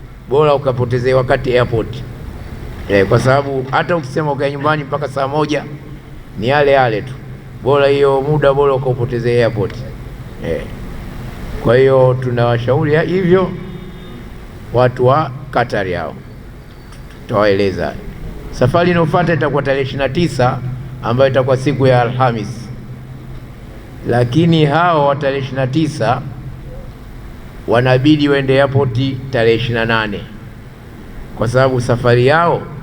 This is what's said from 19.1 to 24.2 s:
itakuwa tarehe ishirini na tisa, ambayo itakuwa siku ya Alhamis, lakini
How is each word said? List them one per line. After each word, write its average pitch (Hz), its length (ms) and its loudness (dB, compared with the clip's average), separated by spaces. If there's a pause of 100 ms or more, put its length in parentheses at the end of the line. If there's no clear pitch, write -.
itakuwa 143 300 0
tarehe 135 200 0
ishirini 135 240 -4
na - 60 -6
tisa, 131 460 0 (440)
ambayo 131 280 4
itakuwa 131 260 2
siku 131 300 2
ya 123 140 6
Alhamis, 120 680 -2 (1400)
lakini 151 580 4